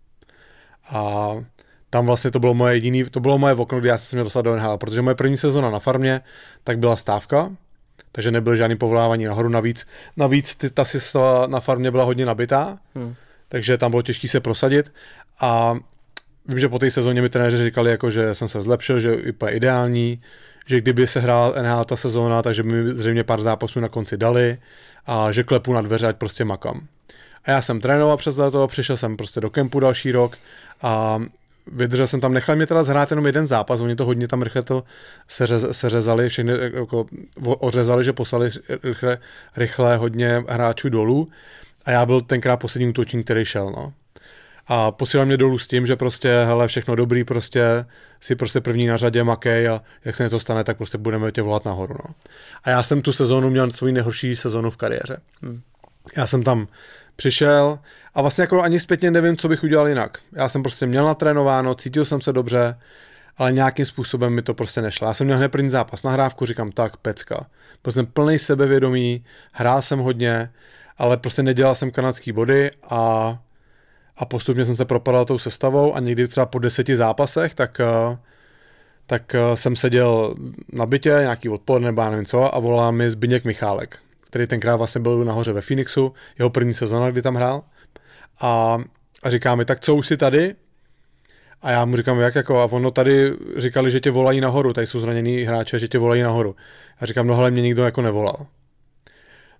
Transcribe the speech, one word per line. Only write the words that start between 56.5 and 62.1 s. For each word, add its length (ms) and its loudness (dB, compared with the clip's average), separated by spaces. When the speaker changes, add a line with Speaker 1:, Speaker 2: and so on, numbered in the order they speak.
Speaker 1:
přišel 600 2
a 60 0
vlastně 220 0
jako 200 4
ani 180 2
zpětně 300 0
nevím, 260 4
co 120 -2
bych 140 0
udělal 260 4
jinak. 300 -2
Já 160 -2
jsem 140 -2
prostě 240 -4
měl 200 2
natrénováno, 680 2
cítil 300 -2
jsem 160 -2